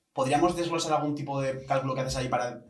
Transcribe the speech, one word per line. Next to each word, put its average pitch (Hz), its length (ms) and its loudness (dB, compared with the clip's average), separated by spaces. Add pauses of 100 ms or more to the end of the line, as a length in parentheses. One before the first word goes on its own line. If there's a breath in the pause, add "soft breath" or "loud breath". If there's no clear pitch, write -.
(140)
¿Podríamos 147 420 4
desglosar 165 380 0
algún 147 200 0
tipo 139 280 -4
de 131 240 -4
cálculo 135 280 0
que 131 60 -2
haces 131 160 -2
ahí 127 120 -2
para 123 420 -2